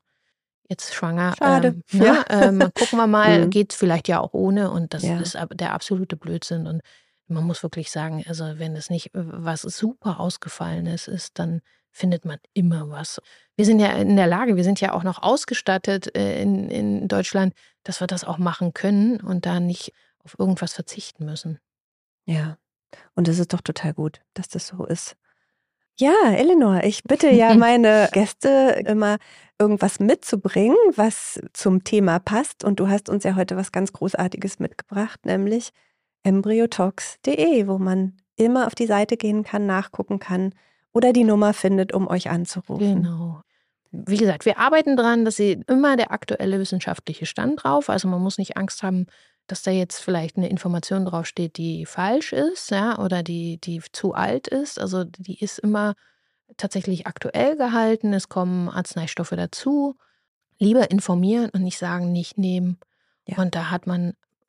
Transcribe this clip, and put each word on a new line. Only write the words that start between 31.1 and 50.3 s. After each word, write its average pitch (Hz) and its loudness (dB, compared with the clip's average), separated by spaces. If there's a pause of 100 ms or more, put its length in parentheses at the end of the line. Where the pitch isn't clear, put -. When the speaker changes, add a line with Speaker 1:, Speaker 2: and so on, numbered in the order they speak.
Speaker 2:
zum 185 2
Thema 185 2
passt. 208 -4
Und 202 0
du 190 2
hast 202 0
uns 196 -2
ja 190 0
heute 185 -2
was 190 -6
ganz 190 -4
Großartiges 190 -4
mitgebracht, - -8
nämlich 202 -2 (520)
embryotalks 196 0
punkt 277 0
de, 294 2
wo 190 0
man 190 -2 (180)
immer 240 2
auf - -6
die 233 -2
Seite 214 0
gehen 214 -2
kann, 208 -4
nachgucken 196 -4
kann 185 -4 (400)
oder 240 4
die 240 6
Nummer 208 4
findet, 190 0
um 190 0
euch 180 -4
anzurufen. 180 -2
Speaker 1:
Genau. 170 -6 (500)
Wie 190 -4
gesagt, 196 2
wir 208 0
arbeiten 294 4
dran, 233 4
dass 220 -2
sie 202 0
immer 269 4
der - 0
aktuelle - -2
wissenschaftliche - -6
Stand - -4
drauf. 285 0
Also 196 0
man 180 0
muss 190 -4
nicht - -6
Angst - -8
haben, 185 -2 (400)
dass - -10
da 190 -2
jetzt 185 -2
vielleicht 170 -4